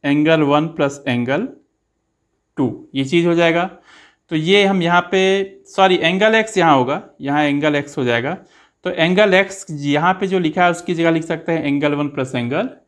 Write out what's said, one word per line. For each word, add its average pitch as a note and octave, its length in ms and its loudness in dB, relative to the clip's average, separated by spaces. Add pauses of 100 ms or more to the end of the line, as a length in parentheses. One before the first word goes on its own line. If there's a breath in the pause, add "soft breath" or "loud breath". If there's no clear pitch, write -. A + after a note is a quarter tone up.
एंगल D3+ 380 2
वन D3 260 2
प्लस C#3+ 400 -4
एंगल C3 400 -2 (1080)
टू, A#2 380 -4
ये C3+ 100 -2
चीज़ E3+ 220 0
हो E3+ 80 2
जाएगा। E3+ 460 0 (500 soft breath)
तो E3 60 -4
ये F#3+ 280 4
हम G3 180 0
यहाँ F3 200 2
पे, F#3+ 640 -2
सॉरी, F#3+ 300 2
एंगल F#3+ 380 2
एक्स A3 240 0
यहाँ E3 180 4
होगा, C3+ 260 0 (180)
यहाँ C#3+ 240 0
एंगल C#3+ 320 0
एक्स C#3+ 220 -6
हो C3+ 60 -2
जाएगा। A#2+ 320 -2 (480 soft breath)
तो F3+ 60 -4
एंगल F#3 440 2
एक्स G3 380 0
यहाँ D3 420 0
पे G3 120 -4
जो F#3+ 120 -2
लिखा F3 260 0
है F3 60 4
उसकी F3 240 -6
जगह E3 160 0
लिख D#3+ 140 0
सकते E3 280 -6
हैं D#3 120 -2
एंगल C#3+ 300 0
वन D3 140 -4
प्लस C3+ 260 -6
एंगल C3+ 360 -4 (180)